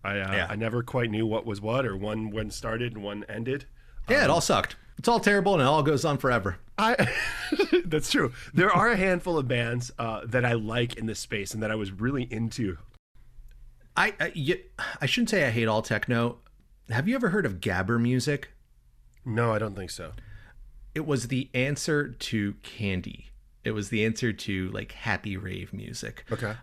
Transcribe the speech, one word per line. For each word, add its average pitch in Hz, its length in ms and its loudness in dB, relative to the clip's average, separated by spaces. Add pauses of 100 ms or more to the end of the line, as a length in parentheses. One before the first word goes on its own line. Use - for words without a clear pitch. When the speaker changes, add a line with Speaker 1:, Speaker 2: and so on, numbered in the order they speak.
Speaker 1:
I, 101 160 -2
uh, 98 140 -2
Speaker 2:
Yeah. 95 160 2
Speaker 1:
I 107 80 -2
never 113 260 -2
quite 120 260 -2
knew 107 160 0
what 110 200 0
was 101 160 -6
what 123 240 0
or 98 100 -2
when, 107 360 -4
when 107 200 -4
started 120 420 -4
and 107 120 -10
when 104 240 -6
ended. 120 360 -6 (440)
Speaker 2:
Yeah, 269 140 4
it - 20 6
Speaker 1:
Um, 139 60 6
Speaker 2:
all 170 100 4
sucked. - 340 2 (220)
It's - 100 -2
all 233 140 4
terrible 202 320 4
and 156 80 6
it 123 40 6
all 151 160 6
goes 143 220 4
on 147 140 2
forever. 113 400 2 (200)
Speaker 1:
I, 220 300 4 (440)
<laughs> 359 340 4
that's 156 260 0
true. 139 220 2 (200)
There 185 180 6
are 190 180 6
a 220 80 4
handful 180 400 2
of 135 100 0
bands, 120 500 0
uh, 113 280 -4
that 120 180 2
I 120 100 4
like 117 420 0
in 113 100 -6
this 110 140 -4
space 101 340 -6
and 110 100 -4
that 107 80 0
I 107 40 0
was 101 160 -2
really 123 320 0
into. 113 540 -2 (1160)
Speaker 2:
I, 208 240 2
I, 156 160 -2
y-, 151 260 0 (400)
I 147 40 0
shouldn't 233 240 2
say 175 160 4
I 117 60 2
hate 113 160 2
all 110 140 4
techno. 117 580 0 (500)
Have 123 180 2
you 247 80 2
ever 269 140 2
heard 185 160 2
of 95 160 -2
gabber 95 380 2
music? 127 500 2 (760)
Speaker 1:
No, 117 280 2
I 107 60 2
don't 107 160 -4
think 92 160 -8
so. 82 200 -10 (840)
Speaker 2:
It 156 100 -4
was 127 240 0
the 127 240 -2
answer 143 560 0
to 104 440 -2 (100)
candy. - 680 -4 (320)
It 113 80 0
was 104 180 -4
the 107 160 2
answer 110 280 0
to, 92 360 -2
like, 101 220 -8
happy 98 460 -4
rave 95 360 -8
music. 110 580 -10
Speaker 1:
Okay. 113 320 -4